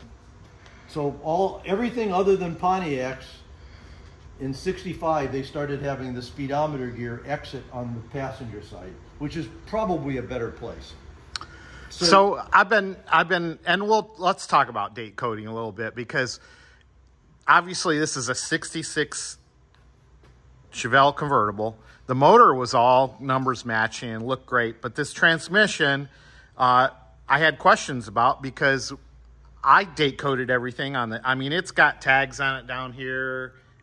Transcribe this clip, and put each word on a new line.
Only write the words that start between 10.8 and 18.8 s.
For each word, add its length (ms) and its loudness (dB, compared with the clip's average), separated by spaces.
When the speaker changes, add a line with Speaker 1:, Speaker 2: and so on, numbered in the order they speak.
Speaker 1:
So 160 -4
Speaker 2:
So 360 4
I've 160 6
been, 260 0
I've 160 4
been, 380 -2
and 220 0
we'll, 320 2
let's 260 -2
talk 240 2
about 240 -6
date 220 -12
coding 320 -6
a 80 -10
little 160 -6
bit, 240 -8
because 440 -4
obviously 480 2
this 200 -2
is 100 -6
a 80 -2
sixty-six 1040 -6